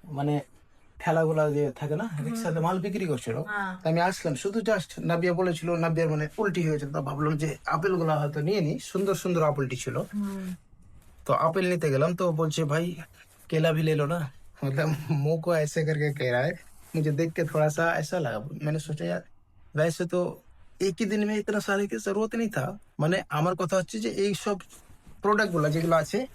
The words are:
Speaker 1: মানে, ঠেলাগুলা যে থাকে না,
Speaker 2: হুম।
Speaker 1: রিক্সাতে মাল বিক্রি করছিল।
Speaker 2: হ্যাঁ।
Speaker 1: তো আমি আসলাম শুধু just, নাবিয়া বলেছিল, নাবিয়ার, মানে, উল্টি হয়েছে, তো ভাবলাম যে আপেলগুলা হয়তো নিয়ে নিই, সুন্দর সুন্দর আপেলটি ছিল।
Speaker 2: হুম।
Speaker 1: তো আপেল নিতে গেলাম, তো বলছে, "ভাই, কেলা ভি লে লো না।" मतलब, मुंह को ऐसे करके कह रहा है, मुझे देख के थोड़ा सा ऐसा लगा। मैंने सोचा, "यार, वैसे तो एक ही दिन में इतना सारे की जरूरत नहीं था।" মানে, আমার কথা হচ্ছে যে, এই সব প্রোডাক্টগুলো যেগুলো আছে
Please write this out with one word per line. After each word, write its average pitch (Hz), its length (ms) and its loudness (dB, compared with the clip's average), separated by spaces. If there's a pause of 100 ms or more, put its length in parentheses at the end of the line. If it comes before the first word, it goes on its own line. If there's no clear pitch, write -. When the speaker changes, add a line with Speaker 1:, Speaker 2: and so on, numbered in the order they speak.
Speaker 1:
মানে, 147 340 0 (600)
ঠেলাগুলা 160 520 4
যে 143 200 0
থাকে 147 240 -4
না, 196 80 -4
Speaker 2:
হুম। 160 220 -6
Speaker 1:
রিক্সাতে 202 340 -2
মাল 180 200 0
বিক্রি 190 260 -4
করছিল। 120 320 -2
Speaker 2:
হ্যাঁ। 190 460 -6
Speaker 1:
তো 165 60 0
আমি 165 120 2
আসলাম 175 340 0
শুধু 202 240 -2
just, 190 460 -2
নাবিয়া 170 280 2
বলেছিল, 175 420 0
নাবিয়ার, 165 340 2
মানে, 151 180 0 (100)
উল্টি 180 320 0
হয়েছে, 147 180 0
তো 143 140 -4
ভাবলাম 147 360 0
যে 156 180 -2 (100)
আপেলগুলা 160 540 2
হয়তো 151 220 -2
নিয়ে 190 200 2
নিই, 160 180 0
সুন্দর 196 360 0
সুন্দর 170 280 2
আপেলটি 135 320 0
ছিল। 127 220 -4
Speaker 2:
হুম। 196 560 -6 (720)
Speaker 1:
তো - 80 2
আপেল 180 360 2
নিতে 165 200 2
গেলাম, 151 260 4
তো 180 160 2
বলছে, 160 320 0
"ভাই, 160 320 0 (540)
কেলা 160 240 2
ভি 160 100 2
লে 156 120 2
লো 147 100 2
না।" 156 260 -2 (340)
मतलब, 143 220 0 (240)
मुंह 156 300 2
को 170 140 2
ऐसे 151 300 2
करके 151 280 0
कह 127 180 0
रहा 123 100 2
है, 160 120 0 (420)
मुझे 156 160 2
देख 160 200 0
के 170 120 0
थोड़ा 156 240 2
सा 165 280 2
ऐसा 175 240 -2
लगा। 117 200 -2 (220)
मैंने 151 180 -2
सोचा, 156 260 -6
"यार, 175 180 -2 (520)
वैसे 165 300 2
तो 175 380 -2 (380)
एक 190 180 0
ही 226 60 2
दिन 208 220 0
में 214 100 0
इतना 208 220 -2
सारे 202 280 0
की 226 100 -4
जरूरत 214 380 -2
नहीं 226 140 0
था।" - 280 -4 (220)
মানে, 165 300 2
আমার 156 260 2
কথা 185 220 0
হচ্ছে 190 220 -2
যে, 226 100 -2
এই 196 240 0
সব 202 240 -2 (640)
প্রোডাক্টগুলো 196 480 2
যেগুলো 165 260 2
আছে 202 400 0